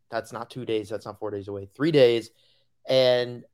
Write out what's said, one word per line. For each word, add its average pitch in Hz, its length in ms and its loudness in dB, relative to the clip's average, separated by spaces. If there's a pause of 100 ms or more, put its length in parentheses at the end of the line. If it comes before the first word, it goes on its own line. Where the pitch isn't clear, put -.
(100)
That's 113 220 -8
not 117 160 -12
two 123 160 -14
days. 110 240 -4
That's 104 160 -10
not 104 140 -14
four 107 120 -8
days 101 180 -10
away. 98 260 -10
Three 151 160 -2
days. 120 400 4 (580)
And 123 640 2